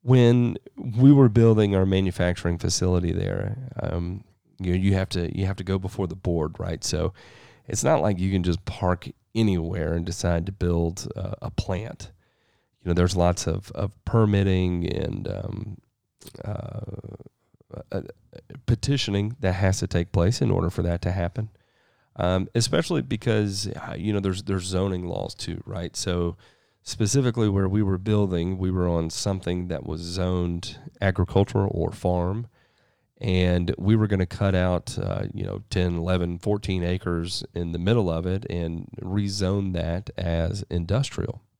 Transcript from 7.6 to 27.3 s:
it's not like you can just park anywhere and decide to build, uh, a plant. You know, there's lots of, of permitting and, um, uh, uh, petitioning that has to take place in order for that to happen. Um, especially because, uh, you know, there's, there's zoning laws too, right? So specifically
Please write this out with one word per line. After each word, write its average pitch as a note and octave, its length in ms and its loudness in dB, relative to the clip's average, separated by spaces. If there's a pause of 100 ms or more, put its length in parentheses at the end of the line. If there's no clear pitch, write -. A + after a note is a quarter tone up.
it's - 160 -4
not C#3+ 200 2
like G2 180 2
you F#2+ 100 0
can F#2 140 0
just F2 220 0
park - 420 -2 (260)
anywhere E2+ 600 0
and E2+ 120 -2
decide E2+ 400 0
to G2 60 -6
build, E2+ 640 0
uh, F#2+ 260 -6
a - 80 -6
plant. - 640 -6 (680)
You F2+ 60 -4
know, E2+ 60 4
there's F2+ 220 4
lots F2 320 2
of, F#2+ 240 -4
of G2+ 200 -4 (120)
permitting F#2+ 840 2
and, - 400 -4
um, - 520 -8 (640)
uh, - 360 -8 (1120)
uh, F#2+ 120 -6 (640)
petitioning G#2+ 720 0
that F#2 140 2
has F#2+ 260 2
to F#2 80 -2
take E2+ 240 -2
place F2+ 280 2
in G#2 120 2
order F2 180 2
for - 120 -4
that E2+ 200 -2
to F2+ 80 0
happen. F#2+ 400 -4 (640)
Um, F#2 400 0
especially C#3+ 480 0
because, G#2 640 -2
uh, - 320 -10
you G#2 140 -2
know, G2+ 80 0
there's, G2 240 -2
there's F#2+ 220 -2
zoning F#2 420 -2
laws G1+ 260 -6
too, F2 320 -10
right? F2 300 -8
So F2 400 -2 (520)
specifically A2+ 600 2